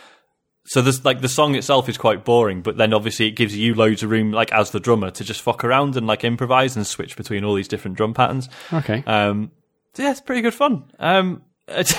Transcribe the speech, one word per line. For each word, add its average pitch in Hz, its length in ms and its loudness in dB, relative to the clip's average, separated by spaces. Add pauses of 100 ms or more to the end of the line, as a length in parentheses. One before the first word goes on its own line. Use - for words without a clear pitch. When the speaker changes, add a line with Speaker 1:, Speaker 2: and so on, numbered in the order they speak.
(680)
Speaker 1:
So - 160 0
this, 131 220 0
like, 131 160 2
the 127 80 -2
song 147 260 2
itself 131 340 0
is 117 100 -6
quite 107 260 2
boring, 107 380 2
but - 140 -4
then 110 180 4
obviously 110 340 0
it 107 40 -4
gives 107 240 -2
you 113 180 0
loads 110 280 2
of 107 80 -4
room, 110 220 2
like, 113 200 0
as 107 180 2
the 101 100 -4
drummer, 104 300 2
to - 140 -10
just 104 180 -10
fuck - 220 -2
around 131 320 2
and, 113 100 -2
like, 110 180 0
improvise 127 520 0
and 104 100 -2
switch - 300 -8
between 104 280 -6
all 104 100 0
these 98 140 -2
different 98 280 -8
drum 110 180 0
patterns. 127 340 0 (240)
Speaker 2:
Okay. 135 340 -2
Speaker 1:
Um, 104 440 0 (440)
so 247 80 -8
yeah, 277 80 0
it's 254 100 -4
pretty 247 220 -4
good 233 120 0
fun. 254 300 0 (140)
Um, 185 440 0 (120)
<laughs> - 140 -20 (300)